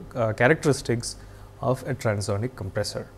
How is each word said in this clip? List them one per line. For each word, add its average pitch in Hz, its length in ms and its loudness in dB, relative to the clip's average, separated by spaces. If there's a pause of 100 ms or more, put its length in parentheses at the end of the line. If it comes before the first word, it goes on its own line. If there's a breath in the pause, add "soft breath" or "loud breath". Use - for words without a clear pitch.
(140)
uh, 110 200 2
characteristics 127 840 4 (460 loud breath)
of 127 260 2
a 131 60 -2
transonic 104 600 0
compressor. 98 640 -4